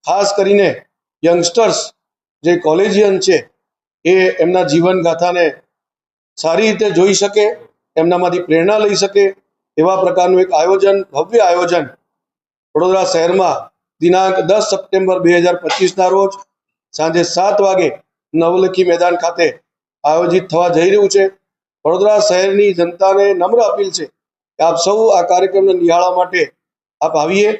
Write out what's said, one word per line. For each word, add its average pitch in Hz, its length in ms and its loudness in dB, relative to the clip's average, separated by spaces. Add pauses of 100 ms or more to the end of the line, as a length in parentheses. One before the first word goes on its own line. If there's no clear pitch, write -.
ખાસ 196 320 -2
કરીને 196 440 0 (440)
યંગસ્ટર્સ 175 680 0 (520)
જે 170 140 2
કોલેજિયન 196 600 0
છે, 180 300 0 (560)
એ 180 100 2
એમના 180 480 0
જીવનગાથાને 170 920 0 (840)
સારી 180 360 -2
રીતે 208 180 -2
જોઈ 185 240 2
શકે, 208 440 0 (400)
એમનામાંથી 175 420 0
પ્રેરણા 170 380 0
લઈ 208 180 0
શકે, 196 400 0 (420)
એવા 185 260 0
પ્રકારનું 180 380 2
એક 185 100 -2
આયોજન, 190 500 2
ભવ્ય 185 380 -2
આયોજન 175 440 0 (920)
વડોદરા 185 280 0
શહેરમાં 175 680 -2 (320)
દિનાંક 185 380 0
દસ 190 320 0
સપ્ટેમ્બર 190 480 -2
બે 170 180 2
હજાર 175 180 0
પચીસના 180 520 -2
રોજ 190 220 2 (640)
સાંજે 165 300 -2
સાત 196 380 -2
વાગે 190 300 0 (420)
નવલખી 185 500 0
મેદાન 175 320 0
ખાતે 170 440 -4 (440)
આયોજિત 170 440 0
થવા 170 220 -2
જઈ 196 200 2
રહ્યું 202 200 2
છે. - 180 2 (580)
વડોદરા 196 340 0
શહેરની 196 540 0
જનતાને 190 600 0
નમ્ર 190 260 0
અપીલ 196 300 -2
છે 160 160 -8 (520)
કે 151 60 -2
આપ 165 120 2
સૌ 214 320 0
આ 196 140 2
કાર્યક્રમને 190 520 0
નિહાળવા 175 420 0
માટે 175 360 -2 (500)
આપ 156 140 -2
આવીએ. 196 440 0